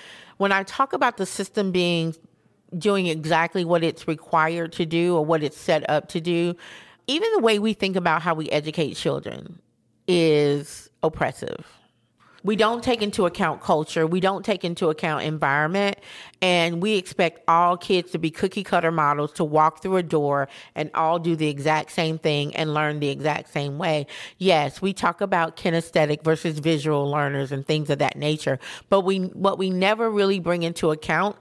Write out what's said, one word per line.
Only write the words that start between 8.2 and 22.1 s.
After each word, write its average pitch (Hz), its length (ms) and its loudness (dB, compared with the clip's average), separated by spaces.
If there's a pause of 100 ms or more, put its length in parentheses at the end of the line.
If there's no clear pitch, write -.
how 170 140 0
we 156 140 -6
educate 151 440 -2
children - 680 -6 (480)
is 151 760 2 (160)
oppressive. 160 640 -4 (760)
We 208 140 0
don't 226 260 2
take 233 180 0
into 208 240 0
account 170 360 -2
culture. 160 440 2
We 175 140 0
don't 190 240 0
take 190 220 -2
into 170 240 0
account 156 340 -2
environment. 151 720 0 (440)
And 170 400 2
we 185 140 2
expect 180 520 -2
all 175 300 4
kids 180 340 0
to 175 60 -4
be 160 140 -2
cookie 190 320 -4
cutter 170 280 2
models 147 420 2
to 170 120 -2
walk 156 360 2
through 185 160 0
a 180 60 0
door 143 460 0 (260)
and 151 180 -4
all 160 260 2
do 165 180 0
the 151 100 0
exact 147 440 -2
same 160 260 -2